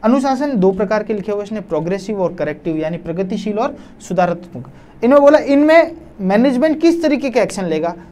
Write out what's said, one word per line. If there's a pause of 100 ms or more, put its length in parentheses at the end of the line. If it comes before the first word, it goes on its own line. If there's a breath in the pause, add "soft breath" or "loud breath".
अनुशासन
दो
प्रकार
के
लिखे
हुए
इसने,
progressive
और
corrective,
यानी
प्रगतिशील
और (320 loud breath)
सुधारात्मक। (340 loud breath)
इन्होंने
बोला,
"इनमें (280)
management
किस
तरीके
के
action
लेगा?" (180 loud breath)